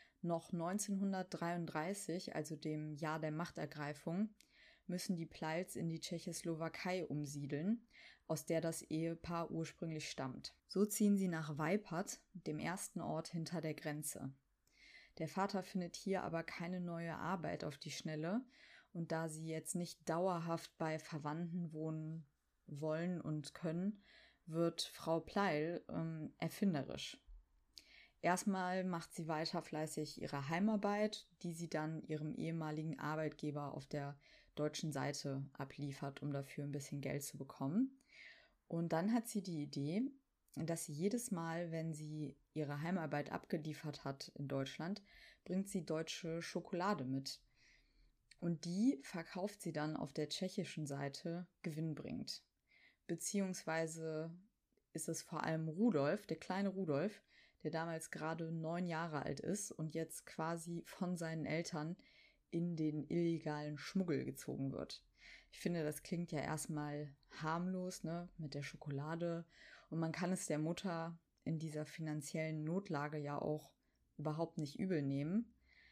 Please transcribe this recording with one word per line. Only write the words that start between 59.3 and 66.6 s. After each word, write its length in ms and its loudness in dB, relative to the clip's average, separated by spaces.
ist 320 -2
und 240 -4
jetzt 300 -2
quasi 600 -2
von 320 -2
seinen 280 -2
Eltern 500 0
in 240 2
den 340 2
illegalen 680 2
Schmuggel 460 2
gezogen 480 -2
wird. 320 -4
Ich 80 -16
finde, 240 2
das 200 -2
klingt 280 -2
ja 80 0
erstmal 720 -2